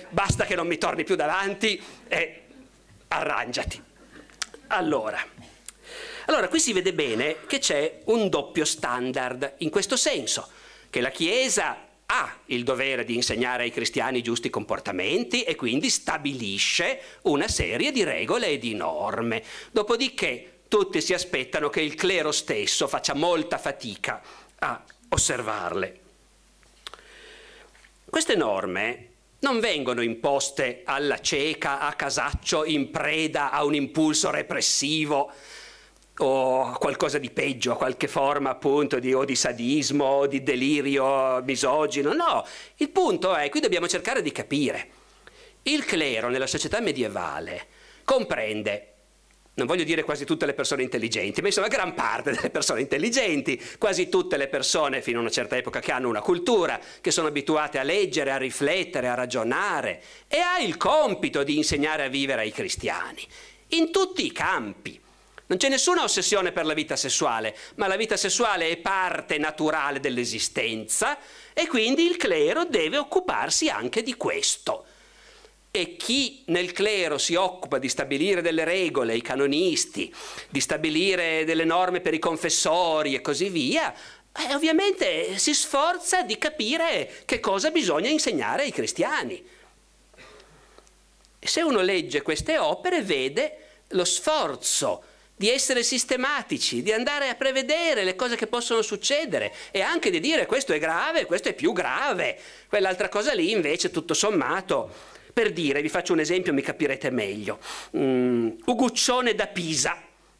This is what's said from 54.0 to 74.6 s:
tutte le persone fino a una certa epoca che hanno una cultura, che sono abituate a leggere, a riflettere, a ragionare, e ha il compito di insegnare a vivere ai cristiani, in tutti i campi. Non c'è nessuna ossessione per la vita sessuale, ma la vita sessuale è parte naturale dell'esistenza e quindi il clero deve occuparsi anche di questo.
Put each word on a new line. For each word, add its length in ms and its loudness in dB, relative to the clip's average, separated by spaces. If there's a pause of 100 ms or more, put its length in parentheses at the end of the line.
tutte 280 2
le 120 0
persone 540 0
fino 160 0
a 40 0
una 80 0
certa 260 -2
epoca 240 -4
che 120 -2
hanno 160 0
una 140 -2
cultura, 580 2 (200)
che 100 0
sono 180 2
abituate 500 0
a 40 0
leggere, 500 2
a 60 0
riflettere, 720 0
a 60 0
ragionare, 880 0 (260)
e 100 0
ha 200 2
il 180 -2
compito 680 2
di 140 0
insegnare 480 0
a 40 0
vivere 340 0
ai 100 -2
cristiani, 720 -6 (420)
in 220 2
tutti 340 0
i 80 -4
campi. 680 -4 (440)
Non 160 0
c'è 80 4
nessuna 340 2
ossessione 480 2
per 140 -2
la 80 0
vita 240 -2
sessuale, 580 0 (200)
ma 120 0
la 100 2
vita 200 0
sessuale 540 2
è 80 -2
parte 580 0
naturale 640 0
dell'esistenza 1160 -2 (340)
e 140 0
quindi 400 2
il 100 2
clero 480 2
deve 320 0
occuparsi 720 0
anche 340 -2
di 120 -4
questo. 720 -2 (840)